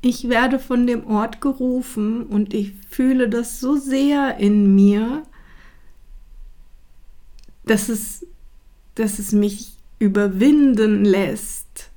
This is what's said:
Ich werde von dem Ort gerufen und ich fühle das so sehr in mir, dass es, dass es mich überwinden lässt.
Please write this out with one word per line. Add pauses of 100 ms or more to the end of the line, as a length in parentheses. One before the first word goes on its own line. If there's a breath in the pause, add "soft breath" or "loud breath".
Ich
werde
von
dem
Ort
gerufen
und
ich (160)
fühle
das
so
sehr
in
mir, (2500 soft breath)
dass
es, (720)
dass
es
mich (220)
überwinden
lässt.